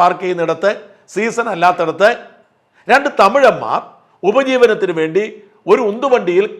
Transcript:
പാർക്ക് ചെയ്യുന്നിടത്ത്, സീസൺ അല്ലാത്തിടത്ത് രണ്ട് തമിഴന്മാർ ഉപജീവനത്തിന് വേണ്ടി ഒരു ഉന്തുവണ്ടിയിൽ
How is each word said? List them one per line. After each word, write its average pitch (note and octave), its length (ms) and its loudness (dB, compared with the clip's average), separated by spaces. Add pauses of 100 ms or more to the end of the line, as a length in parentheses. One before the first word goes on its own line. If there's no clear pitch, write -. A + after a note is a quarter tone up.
പാർക്ക് F3+ 240 0
ചെയ്യുന്നിടത്ത്, E3+ 460 -2 (440)
സീസൺ A3+ 400 -4
അല്ലാത്തിടത്ത് F3 560 0 (800)
രണ്ട് C#4 180 2 (120)
തമിഴന്മാർ G3 600 2 (500)
ഉപജീവനത്തിന് A#3 720 2
വേണ്ടി D#3+ 240 -2 (480)
ഒരു B3+ 180 2
ഉന്തുവണ്ടിയിൽ G#3+ 540 0 (160)